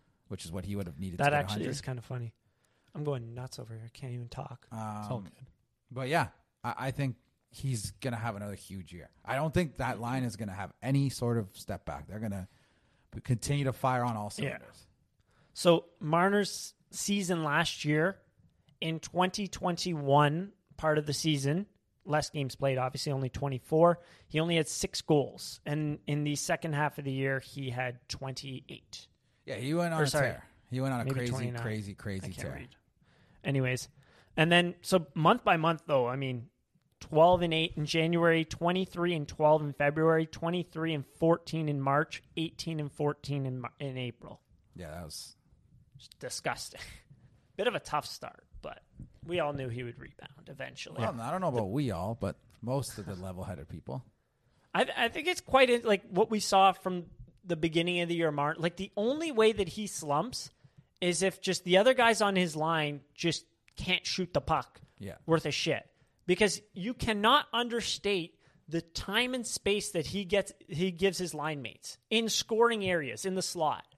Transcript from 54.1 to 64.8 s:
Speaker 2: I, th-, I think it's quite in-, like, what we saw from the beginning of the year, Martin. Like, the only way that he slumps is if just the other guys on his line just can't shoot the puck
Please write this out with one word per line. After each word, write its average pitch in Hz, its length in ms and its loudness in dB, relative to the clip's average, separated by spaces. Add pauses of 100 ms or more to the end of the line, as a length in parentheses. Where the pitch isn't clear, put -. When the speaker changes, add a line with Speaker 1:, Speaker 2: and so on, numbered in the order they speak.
Speaker 2:
I, 233 80 4
th-, 262 120 -4
I 233 120 2
think 294 200 -4
it's 359 140 -2
quite 262 300 6
in-, 240 120 4
like, 202 260 2
what 208 200 4
we 214 100 2
saw 190 340 8
from 180 320 -4 (380)
the 175 120 -2
beginning 170 460 0
of 170 80 -2
the 170 60 0
year, 165 140 2
Martin. 147 320 -2
Like, 170 160 -2
the 190 180 -8
only 285 360 0
way 220 220 6
that 190 160 -2
he 208 180 -8
slumps 165 640 -2 (500)
is 175 220 2
if 190 180 0
just 185 220 -2
the 180 140 6
other 254 180 8
guys 226 260 4
on 202 140 4
his 175 200 2
line 151 460 0 (140)
just - 300 0 (300)
can't 180 300 -2
shoot - 280 -4
the 135 80 2
puck - 380 -2 (200)